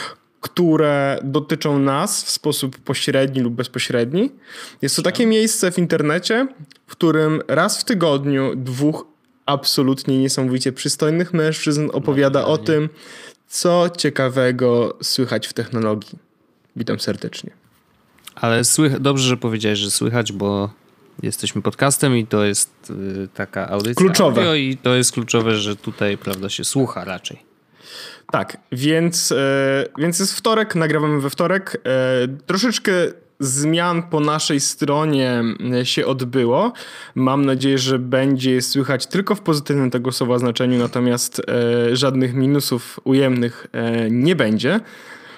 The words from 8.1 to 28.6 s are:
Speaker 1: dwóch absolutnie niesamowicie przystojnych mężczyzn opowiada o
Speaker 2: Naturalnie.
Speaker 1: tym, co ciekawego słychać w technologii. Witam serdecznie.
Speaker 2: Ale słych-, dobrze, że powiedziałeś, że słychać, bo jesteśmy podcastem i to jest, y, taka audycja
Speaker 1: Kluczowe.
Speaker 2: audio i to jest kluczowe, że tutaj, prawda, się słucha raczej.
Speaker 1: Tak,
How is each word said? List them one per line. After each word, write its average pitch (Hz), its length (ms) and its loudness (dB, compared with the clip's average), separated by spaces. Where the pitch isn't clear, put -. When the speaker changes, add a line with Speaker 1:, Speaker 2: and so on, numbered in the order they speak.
Speaker 1:
dwóch 131 500 -2
absolutnie 135 720 0
niesamowicie 131 520 0
przystojnych 160 640 -2
mężczyzn 156 600 0
opowiada 139 520 2
o 143 120 2
Speaker 2:
Naturalnie. 151 300 0
Speaker 1:
tym, - 100 -12
co 175 500 2
ciekawego 127 1040 2
słychać 117 460 -2
w - 60 -10
technologii. 110 680 -4
Witam 113 240 -4
serdecznie. - 500 -6
Speaker 2:
Ale 117 280 2
słych-, 135 360 2
dobrze, 135 300 2
że 123 80 2
powiedziałeś, 110 420 -2
że 101 120 -2
słychać, 117 400 0
bo 101 380 -2
jesteśmy 107 380 -4
podcastem 139 560 2
i 113 100 -2
to 104 180 2
jest, - 460 -4
y, 95 100 -10
taka - 360 -8
audycja 101 260 -2
Speaker 1:
Kluczowe. 160 360 4
Speaker 2:
audio 160 140 2
i 135 220 -2
to 127 180 2
jest 123 160 2
kluczowe, 113 440 0
że 104 200 -4
tutaj, 101 420 -4
prawda, 98 320 -6
się - 140 -8
słucha 120 420 -2
raczej. 92 340 -12
Speaker 1:
Tak, - 260 -2